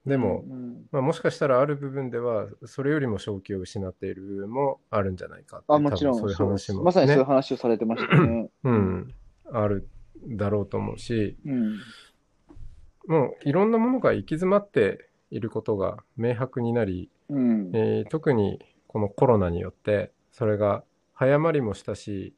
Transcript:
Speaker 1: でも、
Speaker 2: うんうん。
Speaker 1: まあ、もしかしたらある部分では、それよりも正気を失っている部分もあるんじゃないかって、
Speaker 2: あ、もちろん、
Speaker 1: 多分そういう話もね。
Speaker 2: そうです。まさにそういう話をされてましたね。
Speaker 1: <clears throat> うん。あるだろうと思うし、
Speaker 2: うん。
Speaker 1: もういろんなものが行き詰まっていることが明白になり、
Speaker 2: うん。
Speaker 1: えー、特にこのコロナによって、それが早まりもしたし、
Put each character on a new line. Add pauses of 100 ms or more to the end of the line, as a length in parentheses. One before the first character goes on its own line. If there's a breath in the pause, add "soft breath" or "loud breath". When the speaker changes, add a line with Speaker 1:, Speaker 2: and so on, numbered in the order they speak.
Speaker 1:
で
も、
Speaker 2:
う
ん
う
ん。
Speaker 1:
ま
あ、
も
し
か
し
た
ら
あ
る
部
分
で
は、 (180)
そ
れ
よ
り
も
正
気
を
失
っ
て
い
る
部
分
も (100)
あ
る
ん
じ
ゃ
な
い
か
っ
て、
Speaker 2:
あ、
も
ち
ろ
ん、
Speaker 1:
多
分
そ
う
い
う
話
も
ね。
Speaker 2:
そ
う
で
す。
ま
さ
に
そ
う
い
う
話
を
さ
れ
て
ま
し
た
ね。
Speaker 1:
<clears throat>
う
ん。 (380)
あ
る (400)
だ
ろ
う
と
思
う
し、
Speaker 2:
う
ん。 (1300 loud breath)
Speaker 1:
も (100)
う
い
ろ
ん
な
も
の
が
行
き
詰
ま
っ
て (200)
い
る
こ
と
が (140)
明
白
に
な
り、 (180)
Speaker 2:
う
ん。
Speaker 1:
え
ー、
特
に (280 soft breath)
こ
の
コ
ロ
ナ
に
よ
っ
て、 (200)
そ
れ
が (300)
早
ま
り
も
し
た
し、